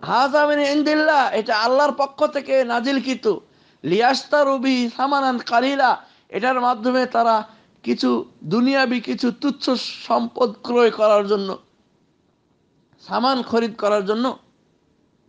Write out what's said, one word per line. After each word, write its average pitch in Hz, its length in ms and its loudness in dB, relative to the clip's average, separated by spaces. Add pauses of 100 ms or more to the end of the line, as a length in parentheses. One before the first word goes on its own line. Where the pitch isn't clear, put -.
"হাযা 277 460 2
মিন 294 120 0
ইনদিল্লাহ", 294 720 2
এটা 220 240 -2
আল্লাহর 262 340 2
পক্ষ 277 340 -2
থেকে 269 380 0
নাজিলকৃত, 240 720 -2 (480)
"লিয়াশতারু 269 720 2
বিহি 247 400 0
সামানান 269 400 0
কালিলা", 254 680 0 (240)
এটার 247 320 -2
মাধ্যমে 247 440 0
তারা 233 380 2 (400)
কিছু 240 420 -2 (180)
দুনিয়াবি, 247 560 2
কিছু 240 320 -2
তুচ্ছ - 380 -4 (100)
সম্পদ - 840 -4
ক্রয় 240 280 2
করার 208 360 2
জন্য, 196 300 -2 (1500)
সামান 247 360 -2
খরিদ 233 320 -2
করার 208 300 0
জন্য, 226 320 -2 (920)